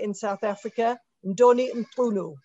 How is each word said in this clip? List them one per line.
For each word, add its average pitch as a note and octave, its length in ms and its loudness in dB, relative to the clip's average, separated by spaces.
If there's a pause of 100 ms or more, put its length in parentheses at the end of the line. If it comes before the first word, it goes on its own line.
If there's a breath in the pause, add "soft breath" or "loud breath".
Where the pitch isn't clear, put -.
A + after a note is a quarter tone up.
in G#3 120 -4
South G3+ 300 -6
Africa, A3+ 560 -4 (260)
Ndoni B3 460 4
Mkunu, G#3 720 -4